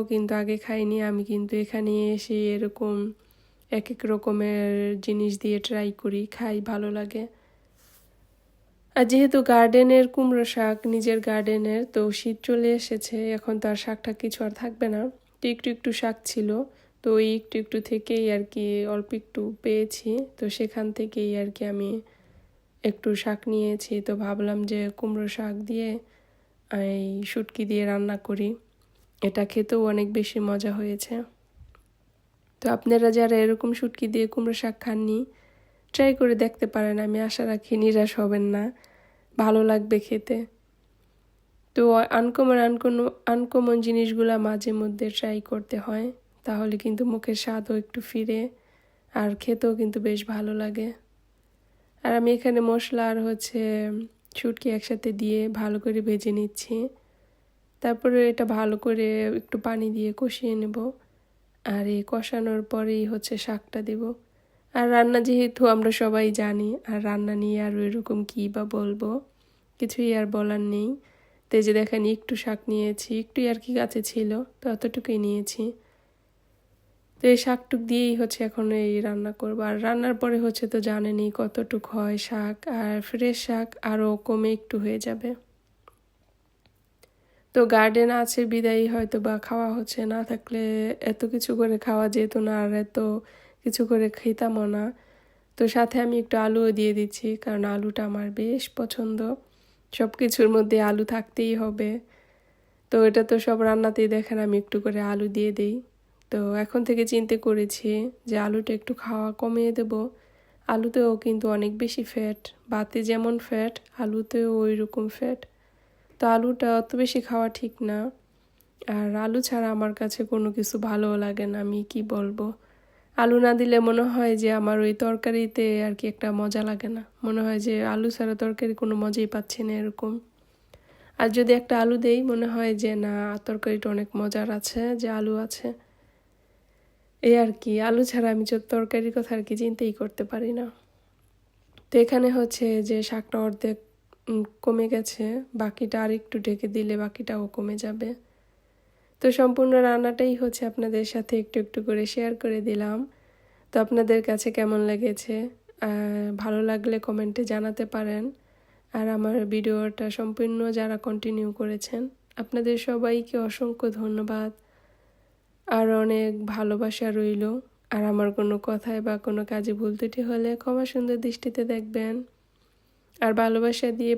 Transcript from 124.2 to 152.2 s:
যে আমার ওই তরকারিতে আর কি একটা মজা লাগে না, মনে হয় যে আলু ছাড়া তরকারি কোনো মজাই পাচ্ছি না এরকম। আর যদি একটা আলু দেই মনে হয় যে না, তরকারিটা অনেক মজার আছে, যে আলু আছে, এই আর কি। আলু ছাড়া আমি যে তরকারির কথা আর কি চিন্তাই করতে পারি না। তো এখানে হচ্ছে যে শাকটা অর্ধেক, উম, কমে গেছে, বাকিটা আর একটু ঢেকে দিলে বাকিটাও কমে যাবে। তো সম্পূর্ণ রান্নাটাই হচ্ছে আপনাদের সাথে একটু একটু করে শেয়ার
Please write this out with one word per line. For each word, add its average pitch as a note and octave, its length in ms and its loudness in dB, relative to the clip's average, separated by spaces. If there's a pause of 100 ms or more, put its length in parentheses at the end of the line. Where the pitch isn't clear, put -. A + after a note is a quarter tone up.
যে A3 60 4 (120)
আমার G#3+ 200 2
ওই G#3+ 140 2
তরকারিতে A3+ 720 0 (200)
আর G#3 120 -2
কি - 140 -6
একটা G#3+ 160 -4 (120)
মজা G#3 220 -2
লাগে G#3+ 260 -4
না, A3+ 140 -8 (200)
মনে A3 200 0
হয় A3 240 0
যে A3 80 0 (200)
আলু A3 160 0
ছাড়া A3 320 -2
তরকারি A3 320 -2
কোনো A3 280 -2
মজাই G#3+ 320 0
পাচ্ছি G#3+ 300 -6
না G#3+ 160 -4
এরকম। G#3+ 320 -6 (1080)
আর A3+ 180 4
যদি A#3+ 160 6
একটা A#3+ 280 4
আলু A#3 180 4
দেই A#3+ 240 4
মনে A#3 320 0
হয় A3+ 180 0 (100)
যে G#3+ 100 0 (120)
না, G#3 100 -2 (320)
তরকারিটা G#3+ 480 -2
অনেক G3+ 140 -4 (120)
মজার G#3 300 -2
আছে, G#3+ 320 -4 (180)
যে A#3 80 -2 (100)
আলু G#3+ 160 -2 (100)
আছে, - 240 -10 (1500)
এই A#3 140 8
আর A3+ 140 4 (100)
কি। A3 200 -2
আলু A#3 240 2
ছাড়া B3 260 0
আমি A3 200 0
যে A3+ 60 0 (160)
তরকারির A3+ 420 0
কথা A#3 200 -2
আর G#3+ 100 -4
কি B3 180 -4
চিন্তাই A3+ 300 -2
করতে G#3+ 320 -8
পারি A3+ 280 -6
না। A#3+ 140 -6 (1200)
তো - 120 -8
এখানে B3 320 6
হচ্ছে A#3+ 360 0 (160)
যে G#3+ 200 -2
শাকটা A3 440 -6
অর্ধেক, G#3+ 300 -4 (520)
উম, A3 140 0 (180)
কমে A3+ 280 2
গেছে, A3 360 -4 (300)
বাকিটা G#3+ 480 -4
আর G#3+ 160 0
একটু - 200 -10
ঢেকে G#3 300 -4
দিলে G#3 280 -2
বাকিটাও G#3 460 -6 (140)
কমে G#3 280 -6
যাবে। A3 260 -8 (1120)
তো C4 100 4
সম্পূর্ণ B3+ 400 4 (140)
রান্নাটাই A#3+ 460 2 (100)
হচ্ছে A#3+ 280 -2
আপনাদের A3 420 -2
সাথে A3+ 300 -4
একটু G#3+ 220 -6
একটু - 220 -8
করে G#3+ 200 0
শেয়ার A#3 260 -2 (100)